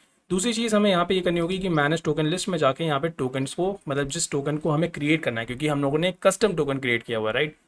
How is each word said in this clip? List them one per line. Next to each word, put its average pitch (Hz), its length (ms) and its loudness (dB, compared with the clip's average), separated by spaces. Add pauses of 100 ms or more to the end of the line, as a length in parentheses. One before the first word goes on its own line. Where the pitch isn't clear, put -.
(300)
दूसरी 190 240 0
चीज़ 220 220 0
हमें 208 140 4
यहाँ 180 160 4
पे 190 100 0
ये 185 60 2
करनी 175 180 0
होगी 175 200 -2
कि 185 100 -2
मैनेज 156 340 2
टोकन 156 220 0
लिस्ट 175 240 -2
में 180 80 -2
जाके 147 260 2
यहाँ 151 160 0
पे 131 100 -2
टोकन्स 135 440 -4
को, 190 340 -2
मतलब 143 200 -2
जिस 135 240 -4
टोकन 147 260 -2
को 156 140 -2
हमें 160 200 0
क्रिएट 156 320 0
करना 117 180 -2
है, 117 40 -6
क्योंकि 123 220 -4
हम 143 140 0
लोगों 143 180 0
ने 180 140 0 (100)
कस्टम 196 320 4
टोकन 139 240 0
क्रिएट 120 240 0
किया 113 140 -4
हुआ 110 120 0
है, 110 40 -2
राइट? 151 220 -2 (120)